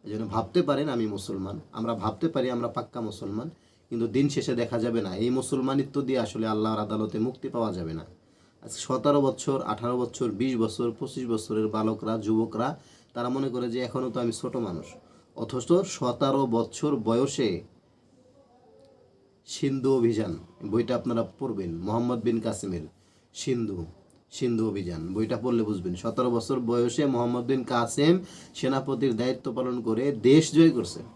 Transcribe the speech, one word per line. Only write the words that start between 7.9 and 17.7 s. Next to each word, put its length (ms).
না। 60
আজ 100
সতেরো 420
বছর, 320
আঠারো 300
বছর, 260
বিশ 120
বছর, 240
পঁচিশ 340
বছরের 420
বালকরা, 400
যুবকরা, 420
তারা 220
মনে 180
করে 180
যে 140
এখনও 280
তো 100
আমি 160
ছোট 140
মানুষ, 200
অথচ 320
সতেরো 460
বছর 360
বয়সে 420